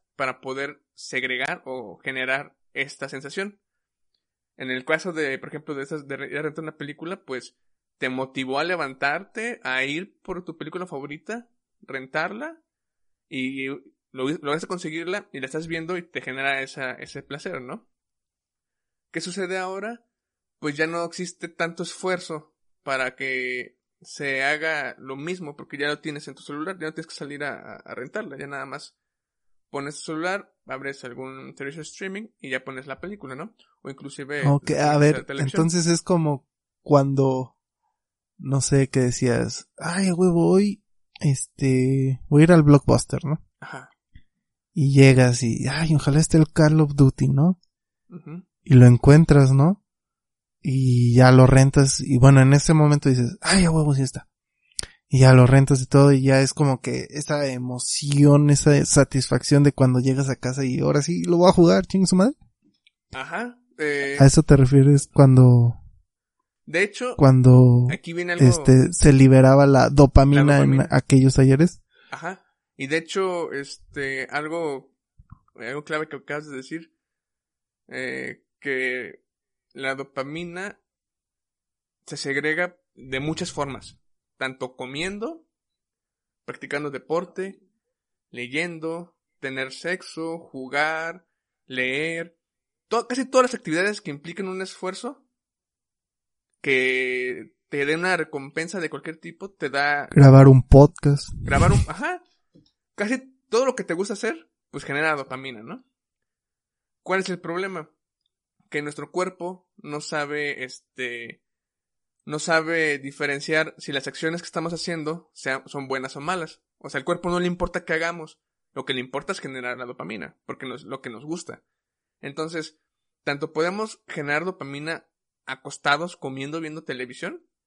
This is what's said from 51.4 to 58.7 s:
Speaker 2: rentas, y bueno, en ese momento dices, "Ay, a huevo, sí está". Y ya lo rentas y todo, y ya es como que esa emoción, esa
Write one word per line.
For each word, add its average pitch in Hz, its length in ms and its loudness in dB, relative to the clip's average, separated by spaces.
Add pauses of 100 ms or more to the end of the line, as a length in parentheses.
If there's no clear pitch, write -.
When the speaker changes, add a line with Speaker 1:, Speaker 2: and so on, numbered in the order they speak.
Speaker 2:
rentas, 135 540 4
y 131 180 0
bueno, 135 220 8
en 131 140 6
ese 151 200 2
momento 147 340 2
dices, 127 320 0
"Ay, 190 240 2
a 165 80 2
huevo, 151 220 2
sí 135 80 0
está". - 260 -8 (800)
Y 131 140 2
ya 131 140 10
lo 127 120 10
rentas 135 360 4
y 123 40 -8
todo, 143 260 6
y 135 100 2
ya 135 180 2
es 135 140 -2
como 139 260 0
que 123 300 -8
esa 147 360 -6
emoción, 143 1040 2
esa 143 360 4